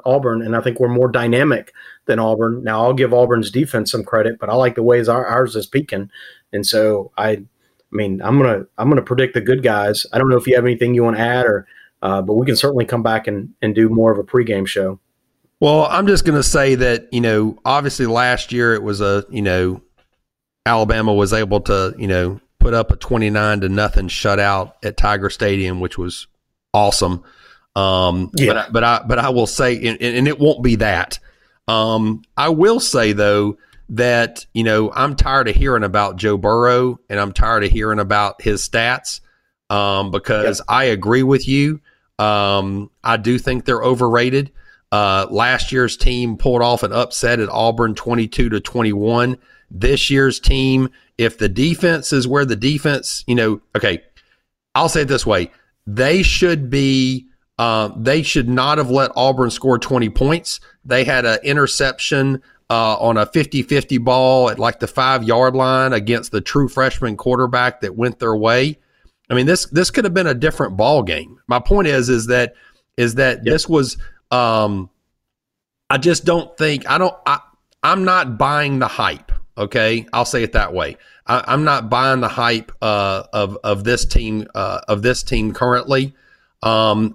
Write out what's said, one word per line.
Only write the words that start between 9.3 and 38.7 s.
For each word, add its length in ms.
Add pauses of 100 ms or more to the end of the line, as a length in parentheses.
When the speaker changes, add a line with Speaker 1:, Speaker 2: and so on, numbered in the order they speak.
Speaker 1:
the 60
good 220
guys. 500
I 60
don't 100
know 100
if 100
you 80
have 80
anything 280
you 120
wanna 160
add, 260
or, 220 (340)
uh, 180
but 140
we 120
can 100
certainly 280
come 200
back 240
and, 340
and 140
do 120
more 220
of 80
a 60
pregame 420
show. 320 (640)
Speaker 2:
Well, 240
I'm 240
just 160
gonna 180
say 320
that, 380
you 80
know, 440
obviously 420
last 440
year 240
it 80
was 180
a, 300
you 120
know, 380 (840)
Alabama 480
was 180
able 280
to, 360
you 120
know, 320 (180)
put 160
up 160
a 60
twenty-nine 640
to 80
nothing 400
shutout 640 (100)
at 140
Tiger 340
Stadium, 480
which 180
was 300 (460)
awesome. 520 (500)
Um, 600
Speaker 1:
Yeah. 100
Speaker 2:
but 100
I, 140
but 140
I, 200
but 140
I 120
will 180
say, 260
and, 260
and, 180
and 100
it 100
won't 240
be 140
that. 420 (480)
Um, 560 (140)
I 140
will 280
say 340
though 460 (300)
that, 640
you 80
know, 320
I'm 220
tired 320
of 80
hearing 260
about 320
Joe 220
Burrow, 720
and 100
I'm 140
tired 320
of 80
hearing 260
about 420
his 280
stats, 520 (480)